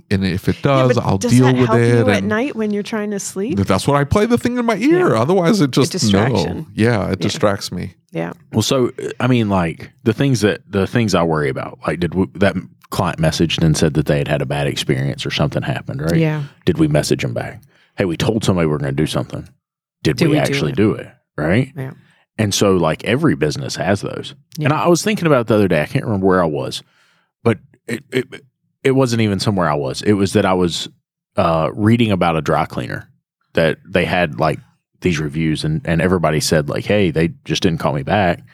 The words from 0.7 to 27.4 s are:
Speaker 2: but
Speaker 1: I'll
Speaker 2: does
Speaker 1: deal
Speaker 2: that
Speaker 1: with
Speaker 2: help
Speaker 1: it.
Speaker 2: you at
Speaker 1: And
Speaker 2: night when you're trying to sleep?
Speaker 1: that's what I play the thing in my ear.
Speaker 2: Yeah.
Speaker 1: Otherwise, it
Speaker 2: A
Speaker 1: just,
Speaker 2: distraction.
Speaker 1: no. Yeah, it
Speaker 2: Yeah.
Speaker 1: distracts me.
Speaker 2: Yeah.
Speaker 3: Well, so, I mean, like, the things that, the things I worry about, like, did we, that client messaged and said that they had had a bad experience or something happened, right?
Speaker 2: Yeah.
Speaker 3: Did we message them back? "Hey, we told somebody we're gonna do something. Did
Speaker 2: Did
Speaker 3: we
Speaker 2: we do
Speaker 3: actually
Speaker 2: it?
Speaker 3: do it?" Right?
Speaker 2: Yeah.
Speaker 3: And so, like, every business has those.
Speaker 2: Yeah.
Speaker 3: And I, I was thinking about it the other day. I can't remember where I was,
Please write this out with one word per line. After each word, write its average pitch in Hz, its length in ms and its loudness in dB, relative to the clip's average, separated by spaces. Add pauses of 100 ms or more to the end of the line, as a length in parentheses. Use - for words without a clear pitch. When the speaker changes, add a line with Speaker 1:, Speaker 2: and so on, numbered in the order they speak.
Speaker 2:
but 120 100 0
Speaker 1:
I'll 98 140 0
Speaker 2:
does 120 140 0
Speaker 1:
deal 127 140 8
Speaker 2:
that 127 100 4
Speaker 1:
with 123 100 4
Speaker 2:
help 117 140 2
Speaker 1:
it. 117 80 4
Speaker 2:
you 117 220 4
at 101 80 2
Speaker 1:
And - 100 -2
Speaker 2:
night 226 260 -2
when 214 180 -2
you're 208 120 -2
trying 214 280 -6
to 202 60 -4
sleep? 202 400 -6
Speaker 1:
that's 196 300 0
what 139 80 2
I 143 80 2
play 208 220 2
the 233 120 2
thing 247 200 -2
in 247 60 -2
my 226 120 0
ear. 330 380 2
Speaker 2:
Yeah. 110 60 2
Speaker 1:
Otherwise, 180 400 2
it 147 40 4
Speaker 2:
A 139 40 0
Speaker 1:
just, 123 240 2
Speaker 2:
distraction. 101 680 0
Speaker 1:
no. 82 160 -10
Yeah, 107 320 2
it - 40 -4
Speaker 2:
Yeah. 92 120 0
Speaker 1:
distracts - 500 -2
me. 92 220 -8 (160)
Speaker 2:
Yeah. 82 220 -8 (200)
Speaker 3:
Well, 113 100 2
so, 127 300 0 (280)
I 123 60 0
mean, 120 220 2
like, 90 420 -2 (140)
the 113 80 2
things 135 300 0
that, 101 180 2 (100)
the 95 160 0
things 110 300 0
I 85 80 4
worry 78 240 0
about, - 380 -8
like, 80 140 -4
did 82 140 -4
we, 92 200 2
that 95 200 0 (360)
client 82 280 -2
messaged 80 460 0
and 78 120 4
said 78 180 0
that 73 120 0
they 76 120 0
had 71 100 -4
had 73 120 -2
a 69 60 -4
bad - 220 -2
experience - 580 -4
or - 60 -6
something - 300 -2
happened, - 380 -6
right? 165 160 0
Speaker 2:
Yeah. 151 280 0 (200)
Speaker 3:
Did 170 140 0
we 160 80 2
message 147 360 0
them 60 120 -6
back? - 260 -8 (360)
"Hey, - 80 0
we 85 120 -2
told 113 280 0
somebody 87 240 0
we're 76 100 0
gonna 69 140 -4
do 76 160 0
something. - 400 -8 (560)
Did 78 120 2
Speaker 2:
Did - 120 2
Speaker 3:
we - 60 2
Speaker 2:
we - 20 2
do - 60 2
Speaker 3:
actually 80 300 -2
Speaker 2:
it? - 40 -6
Speaker 3:
do 101 160 2
it?" - 160 -8 (280)
Right? 101 400 0
Speaker 2:
Yeah. 131 140 -10 (480)
Speaker 3:
And 101 160 0
so, 98 220 4
like, 80 260 0
every 127 320 2
business 71 400 -4
has 87 260 -2
those. - 360 -10 (220)
Speaker 2:
Yeah. 151 80 -2
Speaker 3:
And 135 80 2
I, 151 100 -2
I - 40 2
was 170 140 2
thinking 202 240 -2
about 143 140 4
it 113 80 -4
the 113 80 4
other 104 100 4
day. 82 160 2
I 73 40 -2
can't - 180 -4
remember 98 220 0
where 92 160 4
I 85 40 2
was, 67 380 -6 (580)